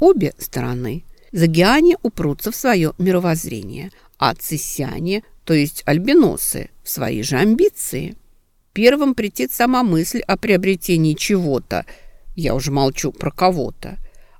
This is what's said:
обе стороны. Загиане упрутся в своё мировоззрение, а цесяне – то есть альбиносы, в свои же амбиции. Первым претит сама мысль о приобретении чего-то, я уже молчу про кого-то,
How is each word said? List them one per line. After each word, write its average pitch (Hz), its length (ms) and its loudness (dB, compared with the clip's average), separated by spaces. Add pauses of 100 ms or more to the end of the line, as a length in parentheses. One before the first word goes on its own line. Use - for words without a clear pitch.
обе 302 380 4
стороны. 123 680 -6 (280)
Загиане 196 680 4
упрутся 175 480 -4
в - 60 -10
своё 185 420 0
мировоззрение, 170 920 -2 (280)
а 123 160 2
цесяне – 160 880 -6 (220)
то 165 100 0
есть 147 320 0
альбиносы, 196 840 2 (120)
в - 80 -14
свои 123 320 -4
же 139 140 -2
амбиции. 214 800 0 (560)
Первым 262 420 2
претит 233 380 -4
сама 247 320 0
мысль 170 420 0
о 196 100 0
приобретении 180 800 0
чего-то, 156 720 -2 (480)
я 165 200 -2
уже 139 180 -4
молчу 139 400 0
про - 180 -6
кого-то, 180 680 -2 (440)